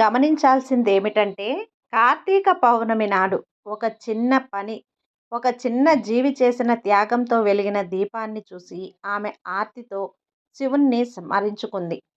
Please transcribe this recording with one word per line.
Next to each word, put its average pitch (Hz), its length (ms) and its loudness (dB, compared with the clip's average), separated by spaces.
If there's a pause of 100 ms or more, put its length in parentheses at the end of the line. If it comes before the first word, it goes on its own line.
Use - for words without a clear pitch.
గమనించాల్సింది 262 840 2
ఏమిటంటే, 208 760 -2 (260)
కార్తీక 302 580 2
పౌర్ణమి 226 560 2
నాడు 190 360 0 (240)
ఒక 214 180 -6
చిన్న 233 520 -2
పని, 214 460 -8 (500)
ఒక 240 140 -4
చిన్న 247 460 2
జీవి 247 480 0
చేసిన 240 320 2
త్యాగంతో 233 680 2
వెలిగిన 202 400 0
దీపాన్ని 208 600 -6 (100)
చూసి 180 420 -16 (100)
ఆమె 202 280 -6 (140)
ఆర్తితో 196 640 -8 (440)
శివుణ్ణి 262 500 2
స్మరించుకుంది. 196 960 -6 (160)